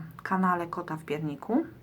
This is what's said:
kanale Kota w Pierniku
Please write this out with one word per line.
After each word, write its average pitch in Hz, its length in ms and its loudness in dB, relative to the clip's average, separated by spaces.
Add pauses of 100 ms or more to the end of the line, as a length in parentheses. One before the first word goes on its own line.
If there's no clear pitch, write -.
(240)
kanale 180 440 4
Kota 170 280 -4
w 160 100 -8
Pierniku 156 600 0 (180)